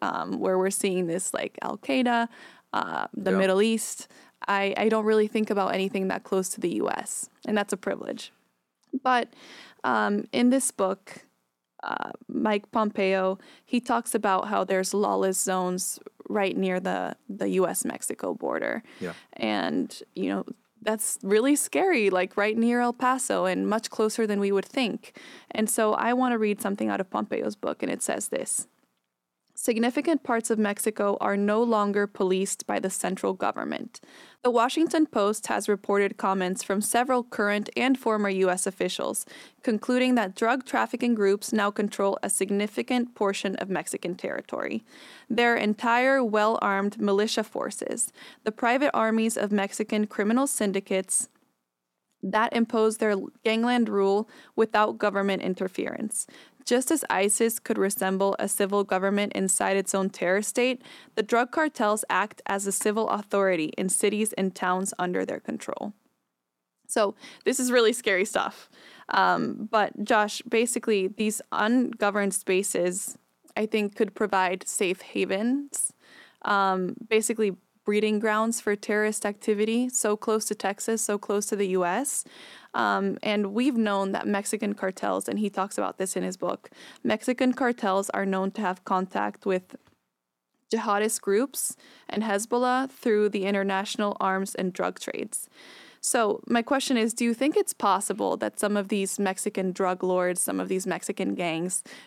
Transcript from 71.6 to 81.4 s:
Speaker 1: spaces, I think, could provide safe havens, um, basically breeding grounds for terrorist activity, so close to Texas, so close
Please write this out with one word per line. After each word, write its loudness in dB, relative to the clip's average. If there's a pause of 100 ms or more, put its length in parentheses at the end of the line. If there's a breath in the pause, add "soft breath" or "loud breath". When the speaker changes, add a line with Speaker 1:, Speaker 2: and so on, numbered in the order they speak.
Speaker 1:
spaces, 0 (400)
I 0
think, 0
could 0
provide 0
safe 0
havens, -2 (520 loud breath)
um, 2 (120)
basically 2 (340)
breeding 2
grounds 0
for 0
terrorist 0
activity, 0
so 0
close 0
to -2
Texas, -2
so 0
close -2